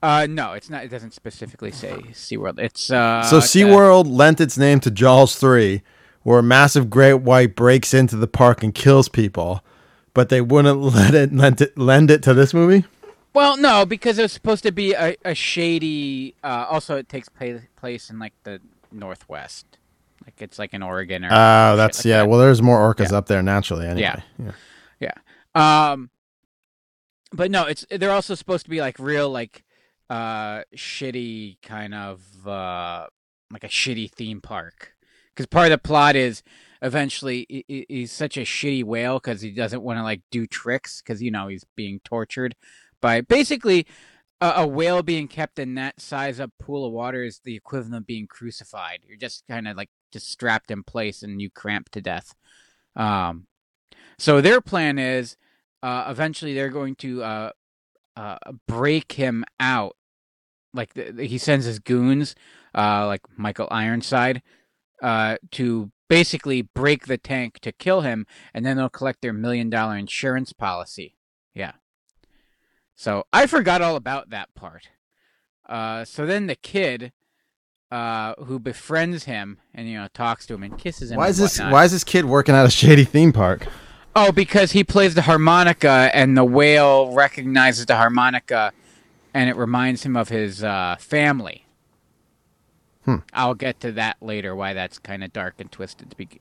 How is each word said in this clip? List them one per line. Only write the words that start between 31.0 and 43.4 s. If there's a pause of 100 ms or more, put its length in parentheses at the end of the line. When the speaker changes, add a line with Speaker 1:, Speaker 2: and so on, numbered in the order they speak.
Speaker 1:
kind
of, (280)
uh, (460)
like,
a
shitty
theme
park. (400)
'Cause
part
of
the
plot
is (380)
eventually
he,
he,
he's
such
a
shitty
whale
'cause
he
doesn't
wanna,
like,
do
tricks
'cause,
you
know,
he's (120)
being
tortured (480)
by
basically (540)